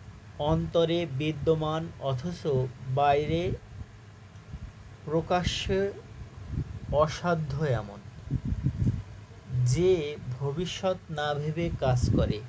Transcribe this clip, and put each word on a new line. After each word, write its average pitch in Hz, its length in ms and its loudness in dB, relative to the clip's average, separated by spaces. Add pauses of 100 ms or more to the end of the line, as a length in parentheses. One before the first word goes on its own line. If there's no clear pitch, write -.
(400)
অন্তরে 165 680 2
বিদ্যমান 156 840 0 (120)
অথচ 135 480 -2 (480)
বাইরে 151 560 4 (1500)
প্রকাশ্যে 180 840 2 (1000)
অসাধ্য 156 720 2
এমন। 104 360 0 (1700)
যে 160 500 4 (240)
ভবিষ্যৎ 170 580 -2 (120)
না 147 240 0
ভেবে 156 360 0 (100)
কাজ 127 360 4
করে 107 340 2